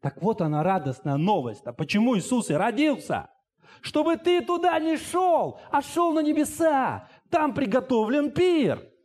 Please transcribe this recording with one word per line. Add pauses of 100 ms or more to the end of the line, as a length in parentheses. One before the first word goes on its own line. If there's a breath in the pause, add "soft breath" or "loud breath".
Так
вот
она,
радостная
новость.
А
почему
Иисус
и
родился? (520 soft breath)
Чтобы
ты
туда
не
шел, (120)
а
шел
на
небеса. (220 loud breath)
Там
приготовлен
пир. (160)